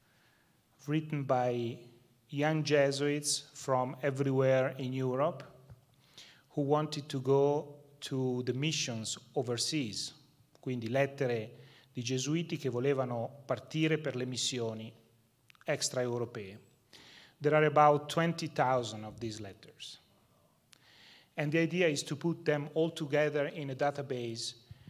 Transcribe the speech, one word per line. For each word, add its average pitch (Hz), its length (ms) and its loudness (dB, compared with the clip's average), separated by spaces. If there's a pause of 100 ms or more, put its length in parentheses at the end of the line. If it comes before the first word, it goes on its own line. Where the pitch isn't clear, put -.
(880)
written 151 380 -2
by 123 540 0 (520)
young 151 320 2
Jesuits 147 840 2 (100)
from 135 480 -2
everywhere 131 760 2
in 127 140 -4
Europe 131 500 0 (1080)
who 151 120 -2
wanted 147 480 0
to 135 100 -4
go 139 540 2 (260)
to 127 440 -2
the 123 100 0
missions 131 640 -4 (160)
overseas, 120 800 -4 (480)
quindi 120 260 -4
lettere 135 600 0 (460)
di 127 60 -4
gesuiti 143 560 -2
che 139 100 -4
volevano 123 800 -2
partire 156 500 0
per 147 200 -4
le 123 100 -2
missioni 117 680 -4 (720)
extraeuropee. 120 960 -4 (800)
There 151 160 4
are 156 80 6
about 147 480 6
twenty 165 360 0
thousand 120 560 0
of 107 140 -12
these 107 220 -6
letters. - 580 -16 (1400)
And 151 120 0
the 160 80 4
idea 165 300 4
is 143 140 0
to - 120 -6
put 165 300 -2
them 147 300 2
all 165 180 2
together 147 540 0
in 147 240 -6
a 131 40 -6
database 127 840 -2 (340)